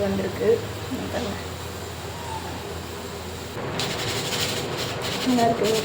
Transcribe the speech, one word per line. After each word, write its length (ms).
வந்திருக்கு. 420
இங்க 180
பாருங்க. 240
நல்லா 180
இருக்கு, 240
இங்க 120